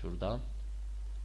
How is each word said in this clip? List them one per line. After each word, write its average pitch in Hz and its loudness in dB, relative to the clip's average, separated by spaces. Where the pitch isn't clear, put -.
şuradan. 92 2